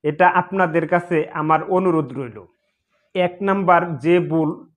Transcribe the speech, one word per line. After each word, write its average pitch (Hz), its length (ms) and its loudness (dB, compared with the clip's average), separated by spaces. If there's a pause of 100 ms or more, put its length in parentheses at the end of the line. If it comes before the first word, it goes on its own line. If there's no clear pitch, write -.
এটা 151 300 2
আপনাদের 180 520 0
কাছে 175 300 -2 (160)
আমার 156 280 0 (100)
অনুরোধ 175 420 0
রইল। 120 260 -10 (760)
এক 180 260 -2
নাম্বার 190 400 2 (180)
যে 165 180 2 (120)
ভুল 160 220 0 (260)